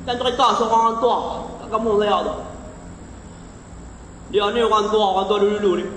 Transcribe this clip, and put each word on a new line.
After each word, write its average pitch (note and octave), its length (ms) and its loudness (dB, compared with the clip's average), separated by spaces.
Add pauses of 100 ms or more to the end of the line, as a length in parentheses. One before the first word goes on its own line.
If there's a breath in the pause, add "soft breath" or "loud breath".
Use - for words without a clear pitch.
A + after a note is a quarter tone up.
Dan B3 160 -2
cerita B3 320 4
seorang A3+ 320 4
orang A3+ 160 2
tua A#3 160 4 (420)
kat - 140 -14
kampung A3 260 0
saya G3+ 240 4
tu. - 120 -4 (2000)
Dia G#3 160 4
ni A#3+ 100 2
orang G#3+ 300 4
tua, G#3 240 4
orang F#3+ 100 2
tua G3+ 160 2
dulu-dulu G3+ 380 2
ni. - 60 -4 (100)